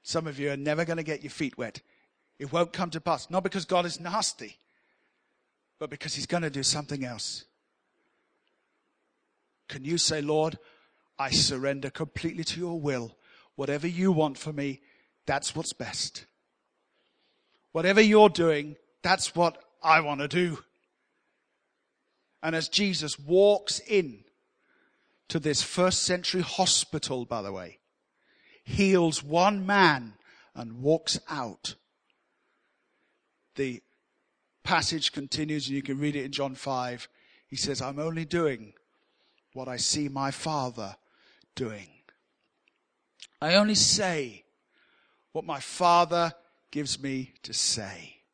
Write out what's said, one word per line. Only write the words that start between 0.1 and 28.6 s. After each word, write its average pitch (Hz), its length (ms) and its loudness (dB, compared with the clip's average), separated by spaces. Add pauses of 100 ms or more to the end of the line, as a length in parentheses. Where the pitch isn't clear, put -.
of 139 120 -10
you 143 120 -2
are 139 60 -4
never 151 300 -2
gonna 165 160 -4
get 151 200 -6
your 143 80 -12
feet - 280 -6
wet. 117 240 -8 (560)
It 139 140 -10
won't 170 200 0
come 175 180 -2
to 160 100 -6
pass, - 300 -2
not 180 120 0
because 185 220 -4
God 175 200 2
is 165 160 -6
nasty, 170 580 -4 (1200)
but 147 120 -10
because 147 240 -8
he's 143 120 -6
gonna 165 240 -2
do 135 120 -6
something 143 420 -2
else. - 400 -10 (2250)
Can 135 160 -12
you 165 140 -2
say, 156 220 0
"Lord, 156 380 0 (600)
I 135 120 -4
surrender 135 600 0
completely 165 540 -8
to - 140 -6
your 170 220 -6
will. 127 360 -4 (400)
Whatever 143 300 -4
you 180 240 2
want 151 260 2
for 156 160 -10
me, 139 300 -6 (440)
that's 143 280 -2
what's 156 180 -6
best. - 540 -10 (1500)
Whatever 190 280 4
you're 214 280 10
doing, 151 480 2 (260)
that's 185 320 2
what 170 280 2 (200)
I 160 180 8
want 147 200 -2
to 147 80 -2
do." 170 360 -2 (1800)
And 165 120 -2
as 160 140 -2
Jesus 175 500 0
walks 190 600 4
in 147 440 0 (1040)
to 170 100 -4
this 147 240 0
first 180 400 2
century 180 400 -2
hospital, 147 840 0
by 117 160 -6
the 98 120 -8
way, 90 260 -12 (840)